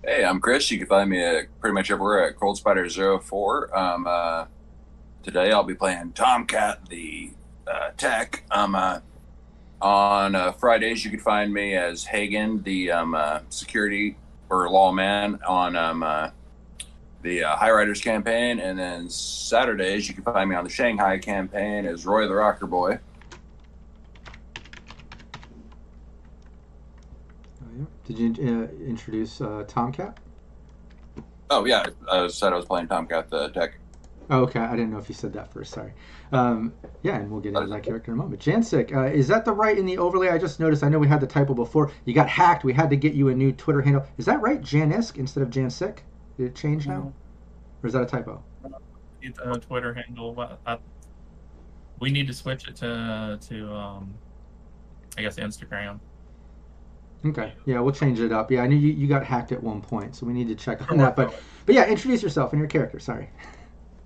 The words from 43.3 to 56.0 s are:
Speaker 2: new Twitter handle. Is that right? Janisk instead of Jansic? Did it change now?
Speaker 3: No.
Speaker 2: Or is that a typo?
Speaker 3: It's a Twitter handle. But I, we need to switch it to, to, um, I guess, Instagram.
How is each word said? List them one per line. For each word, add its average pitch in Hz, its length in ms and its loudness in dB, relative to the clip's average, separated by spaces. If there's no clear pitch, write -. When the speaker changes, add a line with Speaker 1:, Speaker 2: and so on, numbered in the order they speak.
Speaker 2:
new 131 180 4
Twitter 143 300 0
handle. 139 220 4
Is - 100 -8
that - 140 4
right? 240 220 2
Janisk 156 560 2
instead 135 240 -4
of 120 80 -2
Jansic? 135 480 -2
Did 127 80 -2
it 123 80 -8
change 151 340 -2
now? 143 120 -4
Speaker 3:
No. 139 120 -10
Speaker 2:
Or 123 40 -6
is 113 60 -4
that 127 100 0
a 117 40 0
typo? 113 360 -8
Speaker 3:
It's 127 180 -14
a 123 200 -6
Twitter 120 340 -8
handle. 120 400 -12
But 123 340 -10
I, 117 120 -6
we 135 100 -2
need 139 160 0
to 127 60 -8
switch 131 340 -10
it - 100 -16
to, 110 600 -6
to, 107 260 -12
um, 101 400 -12
I 107 40 -6
guess, 104 140 -6
Instagram. 104 640 -10